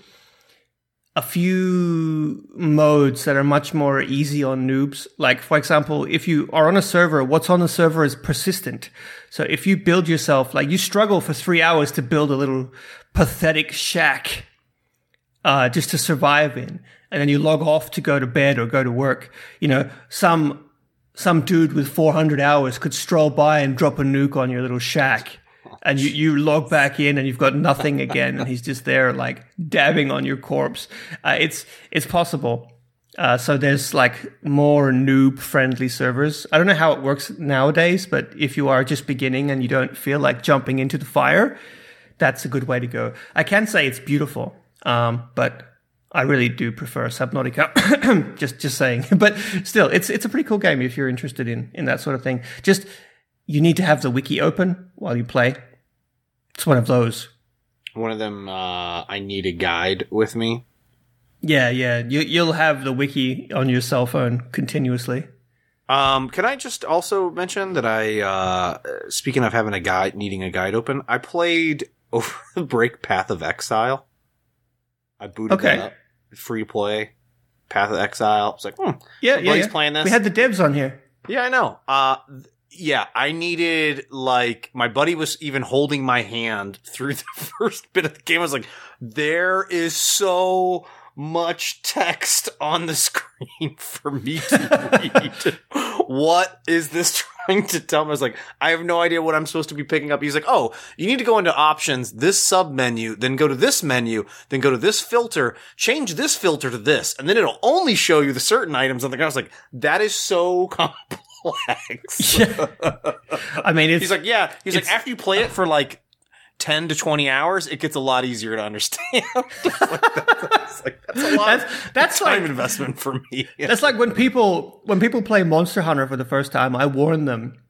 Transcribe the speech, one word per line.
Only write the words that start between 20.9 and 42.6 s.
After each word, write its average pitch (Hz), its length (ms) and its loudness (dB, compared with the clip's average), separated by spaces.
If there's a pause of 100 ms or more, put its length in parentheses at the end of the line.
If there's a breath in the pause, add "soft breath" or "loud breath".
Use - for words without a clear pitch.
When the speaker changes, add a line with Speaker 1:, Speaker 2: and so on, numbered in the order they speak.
Speaker 1:
some 165 280 2
dude 160 320 4
with 143 140 0
four 156 260 2
hundred 151 280 2
hours 143 360 4
could 147 160 -4
stroll - 360 2
by 151 300 4
and 135 180 0
drop 135 220 2
a 139 40 0
nuke 139 320 2
on 131 140 0
your 123 120 -4
little 123 180 -2
shack. 127 580 0 (460 loud breath)
And 139 160 2
you, 143 100 2
you 151 300 2
log 151 320 2
back 143 280 2
in 143 200 2
and 135 80 0
you've 123 100 -4
got 135 180 4
nothing 143 460 0
again, 131 380 -2
and 127 100 -4
he's 123 140 -6
just 127 220 -8
there, 131 280 2
like, 127 320 -6 (240)
dabbing 147 400 2
on 135 160 -2
your 135 120 -4
corpse. 139 500 -6 (360 loud breath)
Uh, 139 160 0
it's, - 240 -2 (280 loud breath)
it's - 160 -2
possible. 131 640 -2 (480)
Uh, 123 180 2
so 143 180 0
there's, 139 380 0
like, - 500 0
more 143 480 4
noob-friendly 135 960 2
servers. 127 640 -2
I 156 60 4
don't 175 80 4
know 196 80 4
how 160 200 4
it 135 100 -6
works 139 340 -2
nowadays, 156 720 2
but 135 280 -2
if 147 220 -4
you 143 100 0
are 131 160 4
just 135 220 -4
beginning 135 460 -2
and 135 100 -2
you 120 80 -2
don't 131 260 -2
feel 143 240 -2
like 135 220 -2
jumping 135 380 0
into 135 180 -2
the - 80 -10
fire, 156 500 2 (640 loud breath)
that's 135 280 0
a - 20 -6
good 127 160 -4